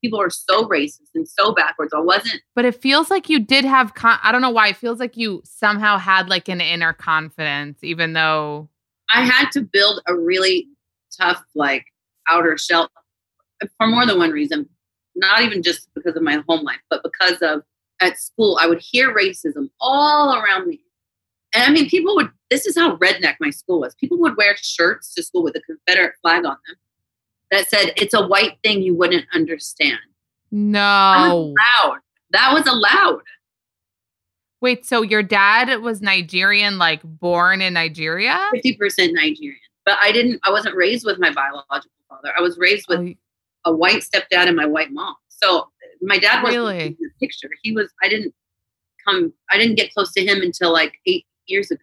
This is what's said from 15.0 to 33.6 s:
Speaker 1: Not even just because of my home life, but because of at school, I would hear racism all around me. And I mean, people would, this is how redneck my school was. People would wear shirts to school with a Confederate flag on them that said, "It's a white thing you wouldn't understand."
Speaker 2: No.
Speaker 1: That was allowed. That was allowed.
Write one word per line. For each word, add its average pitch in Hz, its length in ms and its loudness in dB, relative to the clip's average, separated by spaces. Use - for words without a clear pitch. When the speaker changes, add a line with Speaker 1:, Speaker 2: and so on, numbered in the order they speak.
Speaker 1:
Not 196 220 2
even 208 220 0
just 170 320 -4
because 160 200 -6
of 165 80 -4
my 151 240 0
home 165 160 0
life, 127 180 -8
but 147 120 -4
because - 380 -10
of 151 220 -2
at 180 180 -2
school, 208 420 -2
I 165 60 2
would 170 160 0
hear 247 340 -2
racism 202 540 -4
all 285 560 2
around 190 320 -2
me. 156 120 -10
And 240 80 2
I 269 60 4
mean, 302 180 4
people 370 280 0
would, 247 120 2
this 285 160 -2
is 370 100 -2
how 330 220 2
redneck 180 420 0
my 151 100 -2
school 170 300 -4
was. 127 160 -8
People 349 220 -4
would 320 180 2
wear 202 240 2
shirts - 540 -4
to 175 80 -8
school 180 200 -4
with 160 140 -4
a 156 60 -6
Confederate 180 500 0
flag 170 220 2
on 139 120 -6
them - 80 -20
that 190 180 0
said, 202 280 0
"It's 202 180 -2
a 202 120 2
white 202 360 0
thing 208 200 0
you 185 120 2
wouldn't 175 300 2
understand." 151 640 -2
Speaker 2:
No. 202 640 4
Speaker 1:
That 185 180 6
was 160 220 -2
allowed. 277 140 -2
That 254 220 4
was 302 140 2
allowed. 254 560 2